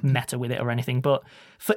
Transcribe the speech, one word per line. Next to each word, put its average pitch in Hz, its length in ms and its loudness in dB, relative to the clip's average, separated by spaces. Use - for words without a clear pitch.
meta 127 340 2
with 123 140 -4
it - 100 -4
or 120 80 -2
anything, 123 320 -2
but 139 220 2
for - 200 0